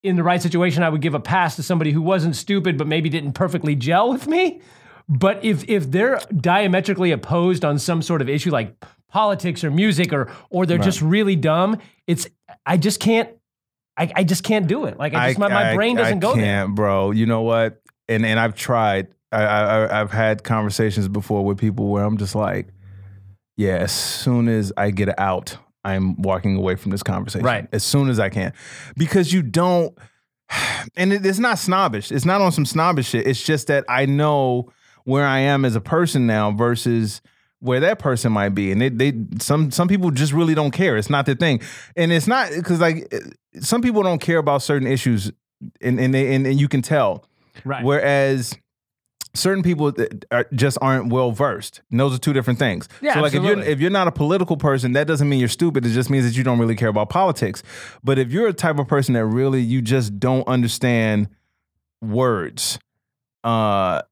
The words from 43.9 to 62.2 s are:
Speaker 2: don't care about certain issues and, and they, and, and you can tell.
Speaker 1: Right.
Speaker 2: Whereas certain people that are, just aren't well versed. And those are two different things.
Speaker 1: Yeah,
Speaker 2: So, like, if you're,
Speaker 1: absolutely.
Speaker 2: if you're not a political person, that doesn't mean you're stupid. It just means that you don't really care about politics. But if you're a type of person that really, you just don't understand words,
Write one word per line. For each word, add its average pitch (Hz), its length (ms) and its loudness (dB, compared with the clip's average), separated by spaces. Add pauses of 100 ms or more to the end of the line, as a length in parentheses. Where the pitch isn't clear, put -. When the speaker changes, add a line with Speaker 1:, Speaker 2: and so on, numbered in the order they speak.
Speaker 2:
don't 180 180 0
care 165 180 2
about 143 240 2
certain 139 260 0
issues 117 420 0 (520)
and, 127 180 0
and 131 140 2
they, 135 200 0
and, 135 120 0
and 135 120 0
you 143 100 2
can 135 120 0
tell. 120 460 0 (380)
Speaker 1:
Right. 127 200 -6
Speaker 2:
Whereas 139 720 0 (800)
certain 190 280 -2
people 151 300 0
that - 380 -6
are, 120 240 0
just 131 260 0
aren't 131 320 0
well 123 200 0
versed. 107 580 -4
And 117 100 0
those 139 140 2
are 127 40 -6
two 147 140 -2
different 127 260 0
things. 107 300 -2 (140)
Speaker 1:
Yeah, 277 120 2
Speaker 2:
So, 165 60 2
like, 151 140 2
if - 80 2
you're, - 100 0
Speaker 1:
absolutely. 175 200 0
Speaker 2:
if 135 80 -2
you're 175 100 2
not 190 180 2
a 160 40 -2
political 165 440 0
person, 131 380 2
that 147 120 2
doesn't 147 220 2
mean 139 120 2
you're 123 100 2
stupid. 143 340 0
It 117 60 2
just 123 180 0
means 135 160 2
that 117 120 0
you 127 80 0
don't 123 140 2
really 117 180 2
care 113 120 0
about 104 220 0
politics. 170 520 0 (400)
But 131 160 2
if 123 140 0
you're 220 160 0
a 185 60 -2
type 160 240 -2
of 139 100 -4
person 139 260 0
that 113 120 2
really, 131 340 0
you 120 220 0
just 110 360 0
don't 127 300 0
understand 113 800 0 (720)
words, 110 800 -2 (640)